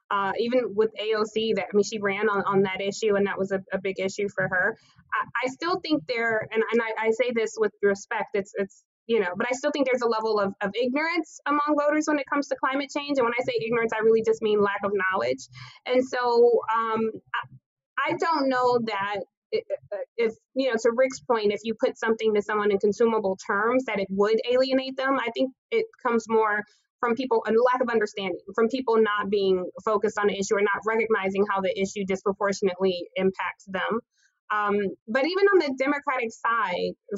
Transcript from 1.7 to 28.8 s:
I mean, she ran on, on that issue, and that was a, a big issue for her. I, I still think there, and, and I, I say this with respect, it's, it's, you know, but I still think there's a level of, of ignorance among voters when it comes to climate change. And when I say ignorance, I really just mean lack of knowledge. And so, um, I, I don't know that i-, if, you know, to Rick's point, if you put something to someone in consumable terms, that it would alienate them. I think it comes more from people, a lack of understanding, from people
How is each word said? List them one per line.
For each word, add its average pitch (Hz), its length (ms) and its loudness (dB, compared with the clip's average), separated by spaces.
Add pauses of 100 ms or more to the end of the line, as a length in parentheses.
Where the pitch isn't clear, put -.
I 202 40 0
mean, 202 80 6
she 214 160 -8
ran 202 300 0
on, 196 140 0
on 196 200 2
that 185 180 -2
issue, 202 340 0
and 202 120 2
that 185 100 -6
was 190 140 -4
a, 190 100 -2 (100)
a 190 100 -2
big 190 180 -4
issue 196 300 -4
for 190 180 -2
her. 190 300 0 (360)
I, 226 340 -4
I - 20 -6
still 339 300 -2
think 302 280 -2
there, 226 440 -2
and, 220 200 2
and 233 100 2
I, 220 260 -4
I 226 40 4
say 240 220 0
this 220 240 -2
with 214 140 0 (100)
respect, 202 520 -2
it's, 196 220 -4
it's, 196 280 -6 (220)
you 233 140 2
know, 180 160 0
but 226 140 -2
I 262 40 -2
still 277 180 -2
think 285 140 0
there's 254 160 0
a 240 60 0
level 220 320 0
of, 196 220 0
of 202 100 -4 (100)
ignorance 311 640 -2
among 294 320 0
voters 294 300 2
when 302 120 0
it 269 120 -6
comes 285 160 -2
to 262 80 -4
climate 277 400 -2
change. 285 220 -4
And 247 80 2
when 233 120 0
I 254 60 0
say 254 80 -4 (100)
ignorance, 226 320 0
I 220 60 -2
really 220 260 4
just 220 160 0
mean 208 200 2
lack 202 240 0
of 196 80 -4
knowledge. 196 560 -2 (360)
And 254 220 2
so, 240 540 4 (120)
um, 220 380 0 (240)
I, - 760 -8
I - 20 -2
don't 330 340 0
know 254 380 2
that 202 320 -4 (360)
i-, 214 80 0 (540)
if, 226 180 0 (220)
you 262 140 2
know, 226 120 2
to 233 140 4
Rick's 262 240 2
point, 214 320 0
if 202 140 -2
you 226 120 -2
put - 200 -2
something 220 360 0
to 208 80 2
someone 208 300 0
in 196 60 2
consumable 214 680 2
terms, 226 400 0
that 208 140 -4
it 190 100 -4
would 202 300 2 (100)
alienate 262 460 2
them. 269 240 0
I 233 120 -4
think 262 200 0 (180)
it 226 160 0 (160)
comes 233 280 2
more 214 340 2 (380)
from 233 140 0
people, 233 300 0
a 214 60 0 (220)
lack 254 80 2
of 240 80 -2
understanding, 208 500 -2 (160)
from 226 140 2
people 247 320 0